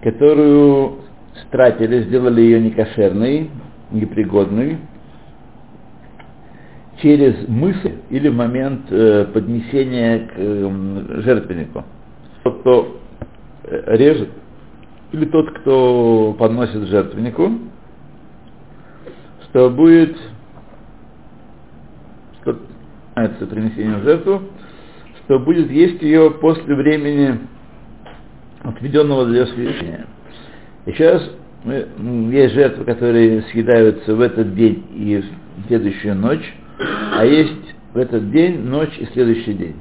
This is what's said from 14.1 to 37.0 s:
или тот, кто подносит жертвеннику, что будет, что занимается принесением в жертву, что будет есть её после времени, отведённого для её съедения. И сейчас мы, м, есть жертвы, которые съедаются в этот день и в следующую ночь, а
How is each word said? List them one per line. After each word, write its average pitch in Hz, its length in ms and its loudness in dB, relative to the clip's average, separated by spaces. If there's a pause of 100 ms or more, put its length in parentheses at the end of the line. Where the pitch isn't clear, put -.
или 156 140 -4
тот, 156 320 0
кто 120 800 2
подносит 113 480 -2
жертвеннику, 107 680 -2 (1900)
что 127 260 4
будет, 165 460 4 (2250)
что 123 160 -6 (580)
занимается 110 320 -4
принесением 107 540 -6
в 98 40 -10
жертву, 170 380 0 (840)
что 135 140 2
будет 151 300 0
есть 170 320 2
её 156 280 6
после 156 460 -2
времени, 143 640 0 (1200)
отведённого 135 640 0
для 120 160 2
её 120 40 0
съедения. - 600 -10 (800)
И - 60 -10
сейчас 170 360 2 (360)
мы, 127 220 -6 (120)
м, 113 320 -4
есть 127 240 4
жертвы, 135 300 0
которые 117 680 2
съедаются 113 640 2
в 110 60 -2
этот 110 340 -2
день 107 300 2 (100)
и 104 280 -4 (400)
в 104 40 -16
следующую 104 480 -2
ночь, 123 400 -4 (240)
а - 460 -4